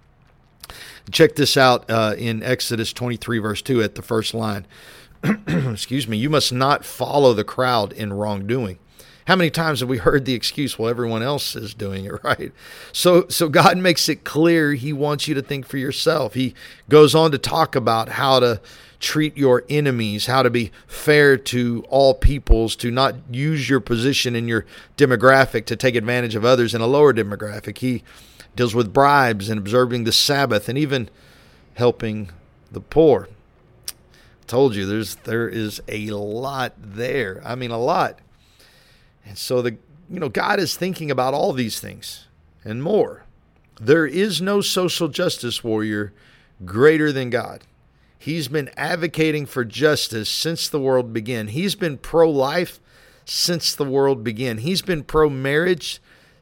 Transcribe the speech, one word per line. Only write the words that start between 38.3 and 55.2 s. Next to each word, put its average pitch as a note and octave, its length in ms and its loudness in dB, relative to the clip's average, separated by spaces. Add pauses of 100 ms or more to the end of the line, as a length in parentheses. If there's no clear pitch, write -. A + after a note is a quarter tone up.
And G2+ 140 -18
so B2+ 240 -2
the, A#2 160 -4 (320)
you - 100 -10
know, D3 80 -4
God G3+ 320 -2
is - 160 -4
thinking E3 340 -6
about B2+ 220 0
all D#3 220 -2
these A#2+ 260 -4
things - 460 -16 (400)
and A2+ 160 -8
more. F#3+ 420 -2 (560)
There D3 260 4
is E3+ 360 -2
no G3+ 180 0
social F3+ 480 -2
justice C3+ 560 -4
warrior G#2+ 480 -2 (540)
greater D3 460 4
than C3 180 -6
God. - 320 -6 (560)
He's D3+ 300 -6
been C3+ 280 -4
advocating D#3 680 -2
for B2+ 180 -4
justice A#2 640 -2
since - 400 -4
the D#3 100 -4
world C3 320 0
began. A2+ 380 -6
He's D#3 260 -4
been D#3 220 -4
pro-life D#3+ 840 0 (460)
since - 500 -4
the C#3+ 120 -2
world C#3 360 2
began. A2+ 360 -6
He's D#3+ 240 -4
been E3 220 -4
pro-marriage D3+ 960 0 (400)